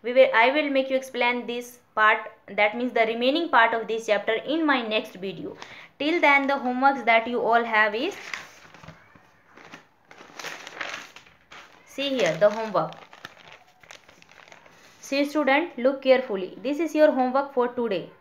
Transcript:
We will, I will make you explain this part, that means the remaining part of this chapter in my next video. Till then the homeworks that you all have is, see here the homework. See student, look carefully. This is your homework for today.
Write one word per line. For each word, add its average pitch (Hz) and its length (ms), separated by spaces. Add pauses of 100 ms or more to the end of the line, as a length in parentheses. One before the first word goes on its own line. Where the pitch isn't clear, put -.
We 233 100
will, 262 220
I 226 160
will 294 200
make 269 200
you 262 60
explain 247 500
this 240 320 (160)
part, 220 360 (260)
that 208 200
means 247 160
the 226 140
remaining 254 420
part 233 260
of 226 140
this 220 180
chapter 208 280
in 311 300
my 277 220
next 214 280
video. 185 420 (420)
Till 320 220
then 277 260
the 277 80
homeworks 254 500
that 226 220
you 240 140
all 233 240
have 214 300
is, 302 200 (3750)
see 277 240
here 208 300
the 208 100
homework. 208 420 (2000)
See 277 240
student, 285 540
look 269 240
carefully. 240 600
This 285 180
is 311 140
your 302 180
homework 254 420
for 240 140
today. 220 420 (100)